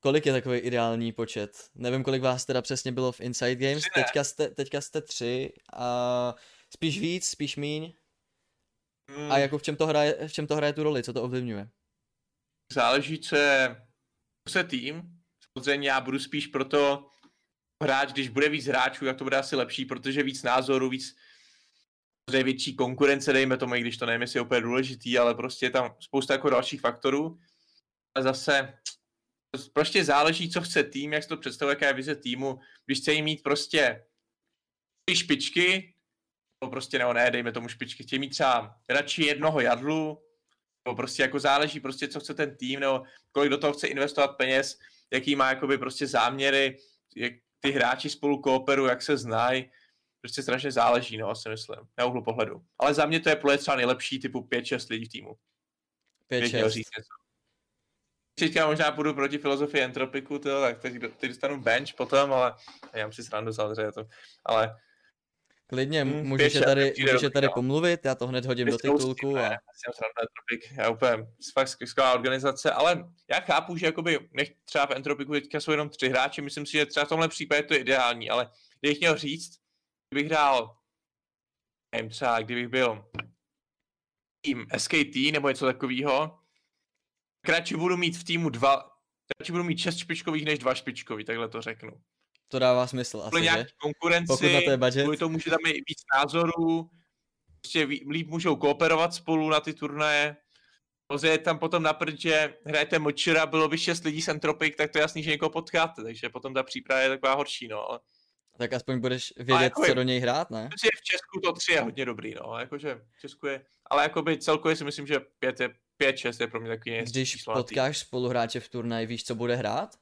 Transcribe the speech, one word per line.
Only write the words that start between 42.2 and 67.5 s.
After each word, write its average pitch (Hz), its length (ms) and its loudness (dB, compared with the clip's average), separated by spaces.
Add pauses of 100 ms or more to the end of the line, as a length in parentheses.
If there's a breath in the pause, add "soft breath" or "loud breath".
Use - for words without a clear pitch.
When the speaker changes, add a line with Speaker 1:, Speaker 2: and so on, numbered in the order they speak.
Speaker 2:
chce 147 140 -10
ten 139 220 -4
tým, 131 240 -6
nebo 131 220 2 (300 loud breath)
kolik 143 180 4
do 147 80 2
toho 147 140 2
chce - 140 -4
investovat 143 420 0
peněz, 131 500 0 (340 soft breath)
jaký 135 240 0
má 131 120 4
jakoby 131 300 0
prostě 135 280 -4
záměry, 135 720 2 (380 soft breath)
jak 120 160 -4 (280)
ty 139 100 0
hráči 131 400 0
spolu 143 300 0
kooperují, 135 480 2
jak 123 140 0
se 147 140 2
znají, 120 540 0 (500 soft breath)
prostě 131 220 -10
strašně 131 300 -2
záleží, 120 440 4
no, 107 180 -4
si 113 140 -10
myslím, 110 300 -10 (200)
na 123 60 2
úhlu 123 200 -2
pohledu. 113 400 -2 (140)
Ale 143 160 4
za 147 120 4
mě 160 140 0
to 165 80 0
je 151 80 4
podle 143 180 4
mě 139 40 2
třeba 139 180 0
nejlepší 127 420 0
typu 135 240 -6
pět, 120 240 -4
šest 123 220 -4
lidí 113 160 -6
v 113 40 -16
týmu. - 260 -16 (920)
Speaker 1:
Pět, 123 140 -2
Speaker 2:
Bych 120 120 0
měl 113 140 2
Speaker 1:
šest. 110 80 0
Speaker 2:
říct 113 140 -8 (100)
něco. - 100 -16 (1300)
Teďka 160 280 2
možná 151 260 2
půjdu 151 220 0
proti 139 240 0
filozofii 143 460 0
entropiku, 131 540 -4
tyjo, 139 220 -2
tak 120 200 0
teď, 123 140 -8 (220)
teď 131 140 -6
dostanu 139 320 -4
bench 120 320 0
potom, 139 380 2
ale 127 220 2 (380 loud breath)
já 110 120 -4
mám 107 80 -10
si 117 100 -16
srandu 110 300 -6
samozřejmě 107 400 -2
to, 110 120 -12 (400 loud breath)
ale 113 320 2 (920 soft breath)
Speaker 1:
Klidně, 139 360 0
Speaker 2:
Hmm, 147 220 -2
Speaker 1:
můžeš 135 260 4
Speaker 2:
pět, 143 80 2
Speaker 1:
je 135 60 6
tady, 139 160 4
Speaker 2:
šest, 135 100 2
přijde 135 200 2
Speaker 1:
můžeš 127 100 4
je 147 40 0
Speaker 2:
dobrý, 131 80 0
Speaker 1:
tady 139 120 4
Speaker 2:
no. - 80 2